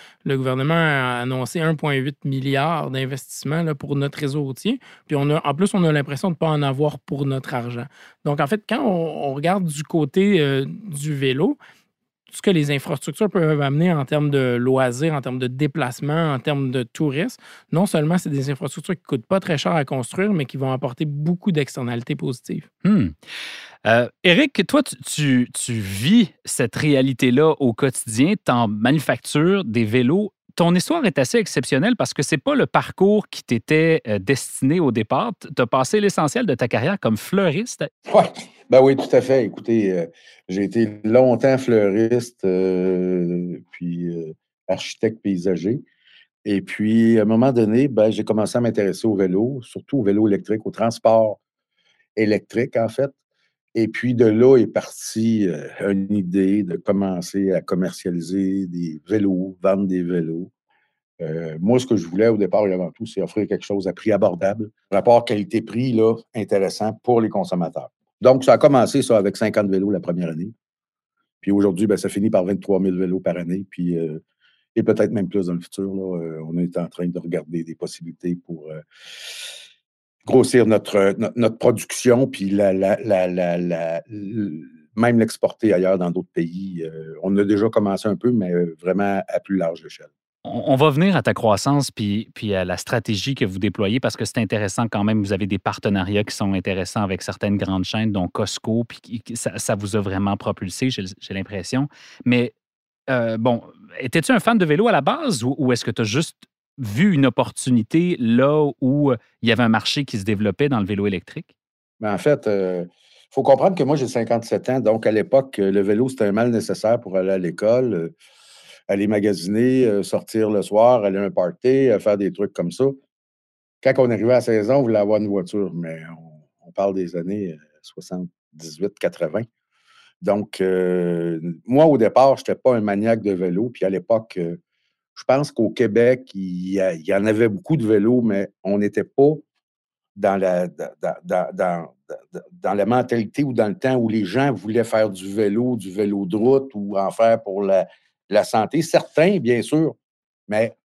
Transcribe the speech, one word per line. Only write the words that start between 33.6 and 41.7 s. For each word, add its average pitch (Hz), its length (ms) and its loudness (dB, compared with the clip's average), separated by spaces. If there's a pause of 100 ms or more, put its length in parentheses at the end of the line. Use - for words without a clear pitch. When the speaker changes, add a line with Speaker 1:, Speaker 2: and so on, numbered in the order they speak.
Speaker 2:
euh, 104 100 0
destiné 135 640 0
au 143 100 2
départ. 127 480 -2
T-, - 160 -18
t'as 127 120 2
passé 131 340 0
l'essentiel 202 440 0
de 147 100 0
ta 117 140 -2
carrière 143 300 -2
comme 113 180 0
fleuriste. 185 680 -2 (260)
Speaker 3:
Ouais. 202 120 6 (440)
Ben 131 140 8
oui, 135 140 6
tout 139 180 -2
à 127 60 6
fait. 131 240 2
Écoutez, 104 480 0
euh, 85 140 -2 (420)
j'ai 98 160 -2
été 104 400 -2
longtemps 127 520 4
fleuriste, 113 880 2